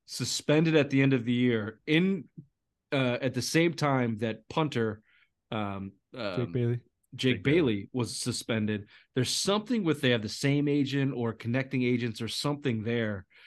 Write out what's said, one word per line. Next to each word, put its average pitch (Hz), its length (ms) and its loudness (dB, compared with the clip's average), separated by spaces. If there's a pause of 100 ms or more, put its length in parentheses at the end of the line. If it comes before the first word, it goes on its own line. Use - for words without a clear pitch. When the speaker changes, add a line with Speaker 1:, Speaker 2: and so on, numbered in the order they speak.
Speaker 1:
suspended 156 680 0
at 139 160 4
the 135 100 6
end 135 120 4
of 120 120 0
the 120 80 0
year 117 540 0
in, 180 380 2 (680)
uh, 127 280 0
at 127 140 -2
the 123 80 -2
same 165 320 2
time 127 460 0
that 110 280 -4
punter, 117 540 -2 (480)
um, 98 440 -6 (200)
Speaker 2:
Jake 127 80 -12
Speaker 1:
um, 101 300 -4
Speaker 2:
Bailey. 120 240 0
Speaker 1:
Jake - 640 -2
Speaker 3:
Jake 98 60 -10
Bailey. 139 120 4 (220)
Speaker 1:
Bailey 98 160 -10
was 120 220 -4
suspended. 107 680 -4 (300)
There's 127 160 0
something 208 520 0
with, 147 180 0
they 127 100 4
have 117 100 4
the 107 80 -6
same 143 380 0
agent 139 480 0
or 117 180 -2
connecting 131 480 -4
agents 120 400 -2
or 110 60 -4
something 135 560 -2
there. 110 420 -2 (220)